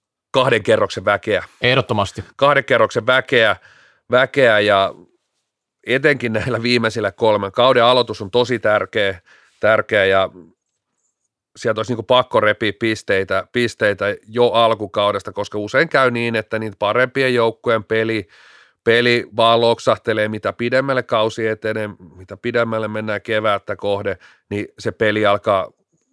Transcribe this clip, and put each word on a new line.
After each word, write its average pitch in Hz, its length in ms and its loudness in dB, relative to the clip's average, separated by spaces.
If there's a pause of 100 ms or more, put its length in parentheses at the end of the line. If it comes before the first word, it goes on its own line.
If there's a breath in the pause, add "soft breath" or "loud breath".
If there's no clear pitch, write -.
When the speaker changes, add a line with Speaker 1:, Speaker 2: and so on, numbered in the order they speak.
(320)
Speaker 1:
kahden 127 320 -2
kerroksen 104 420 0
väkeä. 101 380 -2 (180)
Speaker 2:
Ehdottomasti. 113 600 -2 (120)
Speaker 1:
Kahden 139 300 0
kerroksen 113 400 0
väkeä, 120 500 2 (560 soft breath)
väkeä, 123 480 2
ja 98 340 2 (920)
etenkin 123 460 0
näillä 113 300 -4
viimeisillä 113 480 0
kolmen. 104 400 0
Kauden 123 320 4
aloitus 120 380 2
on 98 100 -12
tosi 123 280 0
tärkeä, 101 640 -2 (380 soft breath)
tärkeä 107 460 2
ja 95 240 2 (1300)
sieltä 110 240 -2
olisi 110 120 -4
niinku 113 120 -6
pakko 123 360 2
repiä 104 400 0
pisteitä, 98 720 -2
pisteitä 110 540 -2 (220)
jo 117 200 2
alkukaudesta, 104 840 0
koska 101 260 -8
usein 131 320 -2
käy 131 220 2
niin, 117 240 -2
että 110 240 -4
niitä 110 200 -8
parempien 123 540 0
joukkueen 113 500 0
peli, 113 440 -2 (560 soft breath)
peli 120 520 2
vaan 117 260 4
loksahtelee, 113 640 0
mitä 104 260 -6
pidemmälle 131 500 -2
kausi 110 440 -2
etenee, 110 420 -4 (260)
mitä 95 220 -18
pidemmälle 113 500 -2
mennään 107 340 -6
keväättä 107 540 -2
kohde, 101 420 -4 (320 soft breath)
niin 104 180 -6 (120)
se 110 120 -6
peli 107 340 0
alkaa 101 460 0 (420)